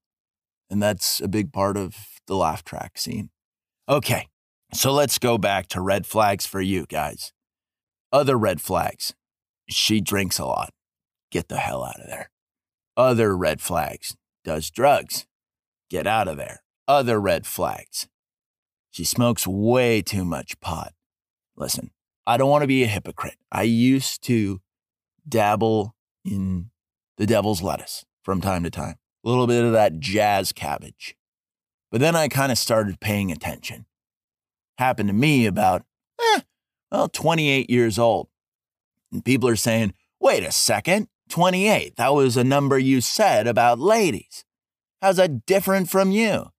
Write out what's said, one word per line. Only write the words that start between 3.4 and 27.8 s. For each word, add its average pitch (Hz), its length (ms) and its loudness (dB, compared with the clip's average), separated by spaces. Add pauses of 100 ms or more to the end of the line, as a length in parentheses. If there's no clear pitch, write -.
Okay, 127 400 -2 (440)
so - 200 -2
let's 143 260 2
go 120 200 0
back 98 300 0
to 95 120 -6
red 95 260 -2
flags 101 400 0
for 98 140 -6
you 95 260 -2
guys. 76 460 -8 (800)
Other 135 260 2
red 98 220 0
flags. - 540 -6 (540)
She - 320 0
drinks 98 380 -2
a 73 80 -6
lot. - 260 -4 (580)
Get 87 180 -4
the - 100 -6
hell 64 260 -6
out - 160 -14
of - 60 -20
there. - 240 -14 (640)
Other 113 400 4
red 78 240 -2
flags. - 560 -6 (280)
Does 80 260 -6
drugs. 120 560 0 (640)
Get 82 160 -4
out 104 220 0
of 78 80 -8
there. - 260 -14 (240)
Other 123 340 2
red 90 260 0
flags. - 600 -8 (840)
She - 140 -10
smokes 120 420 0
way 113 540 2
too 95 240 -4
much 78 360 -8
pot. 80 340 -10 (600)
Listen, - 360 -8 (340)
I 117 100 2
don't 135 140 2
want 147 120 4
to 143 60 0
be 135 140 2
a 120 60 2
hypocrite. - 500 -8 (140)
I - 100 -2
used 123 600 2
to 101 360 0 (640)
dabble 110 680 0 (300)
in 95 460 -6 (460)
the 107 100 0
devil's 101 360 2
lettuce - 420 -8 (180)